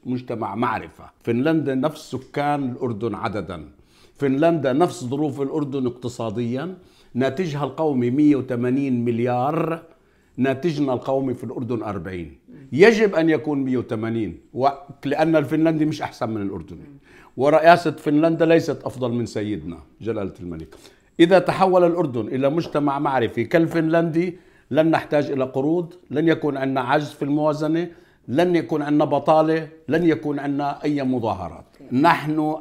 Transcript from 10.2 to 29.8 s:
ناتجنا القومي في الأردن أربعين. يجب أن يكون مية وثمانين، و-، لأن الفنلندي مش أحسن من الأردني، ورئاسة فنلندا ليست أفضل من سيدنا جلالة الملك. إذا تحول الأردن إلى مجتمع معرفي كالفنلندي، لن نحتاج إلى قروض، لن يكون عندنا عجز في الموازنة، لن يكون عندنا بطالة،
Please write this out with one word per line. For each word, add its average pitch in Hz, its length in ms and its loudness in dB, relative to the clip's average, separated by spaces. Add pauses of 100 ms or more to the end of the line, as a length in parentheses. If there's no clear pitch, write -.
ناتجنا 135 560 0
القومي 135 420 -2
في 123 100 -12
الأردن 117 380 -6
أربعين. 92 560 -8 (340)
يجب 208 420 6
أن 160 160 4
يكون 147 280 0
مية 131 200 -2
وثمانين، 110 640 -4 (140)
و-، 123 140 0 (360)
لأن 160 320 2
الفنلندي 156 480 2
مش 151 180 -4
أحسن 113 280 -6
من 110 120 -4
الأردني، 90 420 -10 (520)
ورئاسة 156 540 6
فنلندا 156 560 2
ليست 160 380 2
أفضل 123 280 -6
من 120 140 -2
سيدنا 95 520 -6 (220)
جلالة 101 400 -6
الملك. 80 340 -12 (460)
إذا 175 180 8
تحول 180 460 4
الأردن 170 360 0
إلى 135 300 0
مجتمع 147 480 -2
معرفي 127 460 0
كالفنلندي، 165 920 0 (320)
لن 156 200 2
نحتاج 147 400 0
إلى 131 140 -2
قروض، 156 500 -2 (160)
لن 151 180 0
يكون 151 280 0
عندنا 135 240 -2
عجز 143 300 0
في - 140 -8
الموازنة، 151 640 0 (400)
لن 170 280 2
يكون 156 260 -2
عندنا 147 220 2
بطالة، 156 640 2 (200)